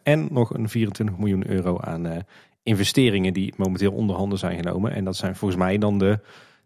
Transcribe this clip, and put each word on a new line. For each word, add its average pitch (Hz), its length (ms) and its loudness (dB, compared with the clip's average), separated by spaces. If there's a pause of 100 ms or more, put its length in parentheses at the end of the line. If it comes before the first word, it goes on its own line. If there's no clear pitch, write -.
En 151 280 2
nog 123 240 0
een 110 140 -2
vierentwintig 107 500 -2
miljoen 98 320 0
euro 90 300 0
aan, 85 260 -6
eh, 82 100 -6 (460)
investeringen 101 680 2
die 98 240 -4
momenteel 95 360 0
onder 101 240 0
handen 98 220 -2
zijn 87 180 -4
genomen. 87 360 -2
En 98 120 -4
dat 92 120 -4
zijn 95 200 -4
volgens 92 240 -2
mij 92 180 2
dan 104 200 2
de, 101 220 4 (460)